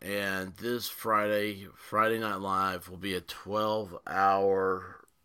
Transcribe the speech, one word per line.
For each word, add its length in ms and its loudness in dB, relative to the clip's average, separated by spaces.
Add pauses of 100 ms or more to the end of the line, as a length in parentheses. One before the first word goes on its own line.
And 540 -4
this 340 -4
Friday, 840 0
Friday 420 2
Night 220 -4
Live 500 -2
will 80 -12
be 160 -4
a 80 -2
twelve-hour 1800 0 (200)